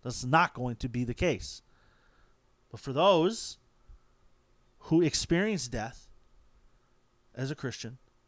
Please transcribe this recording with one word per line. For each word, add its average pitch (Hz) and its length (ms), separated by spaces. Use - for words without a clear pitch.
that's 120 200
not 156 300
going 123 240
to 135 100
be 123 160
the 117 120
case. - 480
But 117 100
for 139 140
those 180 640
who 160 240
experience 170 680
death 117 400
as 131 160
a 147 60
Christian, 123 420